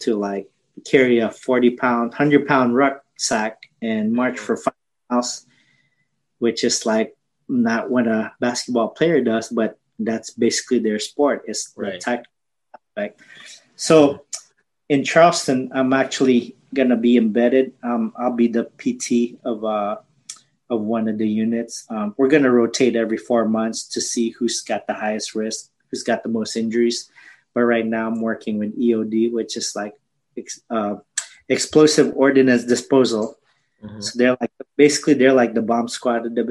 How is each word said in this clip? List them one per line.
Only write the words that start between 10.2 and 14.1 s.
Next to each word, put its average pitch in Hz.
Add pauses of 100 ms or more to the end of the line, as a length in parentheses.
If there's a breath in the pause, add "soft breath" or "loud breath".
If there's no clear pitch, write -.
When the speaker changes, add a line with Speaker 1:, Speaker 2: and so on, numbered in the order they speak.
Speaker 1:
basically 117
their 107
sport, 131
is -
the 104
Speaker 2:
Right. 95
Speaker 1:
tactical 123 (400)
aspect. - (540 loud breath)
So 151 (640)